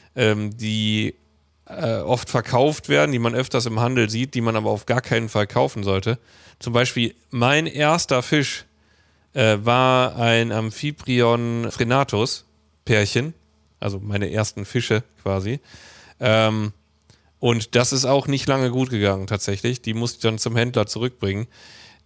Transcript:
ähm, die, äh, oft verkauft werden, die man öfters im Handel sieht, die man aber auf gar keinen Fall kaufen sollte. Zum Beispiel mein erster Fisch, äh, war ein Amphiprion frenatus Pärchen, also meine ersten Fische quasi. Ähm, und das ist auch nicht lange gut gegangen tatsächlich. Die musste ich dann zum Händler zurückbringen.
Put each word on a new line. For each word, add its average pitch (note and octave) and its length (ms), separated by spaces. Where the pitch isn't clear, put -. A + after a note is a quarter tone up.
ähm, G#2+ 400
die, G#2+ 580
äh, A#2 320
oft A2 320
verkauft C3+ 580
werden, D3 220
die B2 80
man A#2 160
öfters B2+ 320
im A2 120
Handel A#2+ 300
sieht, A#2+ 240
die B2 80
man A2+ 140
aber G#2+ 160
auf G#2 160
gar B2 140
keinen A2+ 280
Fall G#2 160
kaufen A#2+ 380
sollte. G2 340
Zum A#2 160
Beispiel A#2+ 400
mein C#3 380
erster D3 560
Fisch, - 420
äh, A2 280
war B2+ 540
ein A#2 360
Amphiprion A#2 1160
frenatus B2 760
Pärchen, A#2 500
also G2 200
meine G2+ 320
ersten G#2 340
Fische A#2 380
quasi. G2 380
Ähm, A2 540
und A#2 360
das B2 180
ist C3+ 120
auch C#3 200
nicht C#3 220
lange C3 240
gut B2+ 180
gegangen G2 380
tatsächlich. G#2+ 560
Die A2+ 100
musste A#2 240
ich - 60
dann A2 160
zum A#2 160
Händler A#2 320
zurückbringen. A2 580